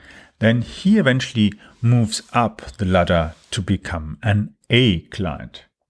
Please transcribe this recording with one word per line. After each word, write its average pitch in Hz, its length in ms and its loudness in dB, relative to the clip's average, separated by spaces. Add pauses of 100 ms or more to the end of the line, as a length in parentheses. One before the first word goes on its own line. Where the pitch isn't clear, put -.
(380)
then 117 240 2
he - 340 0
eventually 127 560 2 (300)
moves 117 400 2 (100)
up 117 300 -2 (160)
the 98 80 -2
ladder 87 480 2 (160)
to - 100 -6
become 87 600 -6
an 104 320 0 (160)
A 117 300 2
client. - 640 -10 (260)